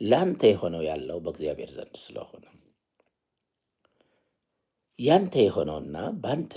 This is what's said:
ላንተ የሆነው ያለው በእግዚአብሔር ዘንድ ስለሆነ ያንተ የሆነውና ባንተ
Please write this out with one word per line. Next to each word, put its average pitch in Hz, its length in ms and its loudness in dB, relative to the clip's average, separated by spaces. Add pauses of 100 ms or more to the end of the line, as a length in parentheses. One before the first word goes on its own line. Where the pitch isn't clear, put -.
ላንተ 120 460 2
የሆነው 87 360 2
ያለው 78 380 -6
በእግዚአብሔር 78 520 -8
ዘንድ - 260 -16
ስለሆነ - 460 -16 (2500)
ያንተ 180 420 4
የሆነውና 76 560 0 (200)
ባንተ 147 400 -4